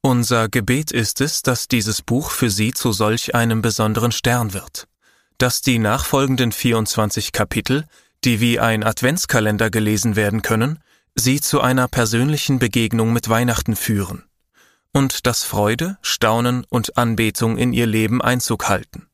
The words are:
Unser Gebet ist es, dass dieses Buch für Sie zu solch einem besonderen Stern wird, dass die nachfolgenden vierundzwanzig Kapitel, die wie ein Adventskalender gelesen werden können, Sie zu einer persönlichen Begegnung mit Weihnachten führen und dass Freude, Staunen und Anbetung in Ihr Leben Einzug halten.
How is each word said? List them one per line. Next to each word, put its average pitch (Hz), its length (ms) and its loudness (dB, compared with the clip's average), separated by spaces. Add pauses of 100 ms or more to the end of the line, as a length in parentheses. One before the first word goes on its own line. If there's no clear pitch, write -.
(120)
Unser 117 340 2
Gebet 123 440 -2
ist 113 300 -2
es, 143 200 -2
dass - 260 -2
dieses 110 360 -2
Buch 131 260 -2
für 120 220 0
Sie 107 200 0
zu - 200 -2
solch 107 420 0
einem 117 300 2
besonderen 110 480 0
Stern 120 420 0
wird, - 340 -12 (520)
dass 123 220 0
die 120 180 2
nachfolgenden 127 720 2
vierundzwanzig 110 800 -2
Kapitel, 127 560 -2 (360)
die 117 160 2
wie 117 200 2
ein 113 240 2
Adventskalender 113 880 0
gelesen 107 440 0
werden 104 280 0
können, 120 340 0 (380)
Sie 127 260 0
zu 135 200 0
einer 127 260 2
persönlichen 123 720 0
Begegnung 113 520 0
mit 117 160 -2
Weihnachten 113 480 0
führen 98 500 -4 (680)
und 135 320 0
dass 123 160 2
Freude, 113 640 -2
Staunen 120 680 0
und - 260 -2
Anbetung 113 640 0
in 123 160 0
Ihr 117 140 2
Leben 110 340 0
Einzug 123 480 -2
halten. - 440 -4